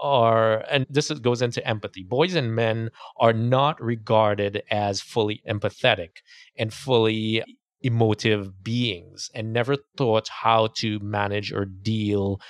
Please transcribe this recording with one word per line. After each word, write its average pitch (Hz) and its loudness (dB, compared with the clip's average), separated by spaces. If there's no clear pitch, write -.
are, 113 4
and 135 0
this 147 0
is, 147 -6
goes 120 0
into 120 -2
empathy, 101 -6
boys 135 0
and 120 -2
men 113 0
are 117 6
not 131 0
regarded 107 0
as 101 -2
fully 107 -2
empathetic 104 -2
and 110 -4
fully 110 0
emotive 107 0
beings 98 -4
and 110 -6
never 120 0
taught 110 0
how 113 2
to 110 -4
manage 101 -4
or 101 -4
deal 98 -2